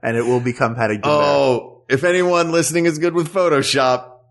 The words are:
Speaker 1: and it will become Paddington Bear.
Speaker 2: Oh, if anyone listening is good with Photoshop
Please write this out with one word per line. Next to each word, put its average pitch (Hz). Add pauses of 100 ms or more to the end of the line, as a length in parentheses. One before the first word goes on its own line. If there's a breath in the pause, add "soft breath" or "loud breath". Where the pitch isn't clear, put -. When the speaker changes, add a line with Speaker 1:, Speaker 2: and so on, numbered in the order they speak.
Speaker 1:
and 113
it 117
will 123
become 120
Paddington 107
Bear. -
Speaker 2:
Oh, 139
if 131
anyone 175
listening 165
is 151
good 170
with 165
Photoshop 139 (200)